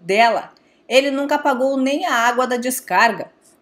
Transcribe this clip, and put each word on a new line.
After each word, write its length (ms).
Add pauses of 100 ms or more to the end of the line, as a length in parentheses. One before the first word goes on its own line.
dela. 480 (380)
Ele 220
nunca 280
pagou 400
nem 260
a 80
água 340
da 100
descarga." 760 (320)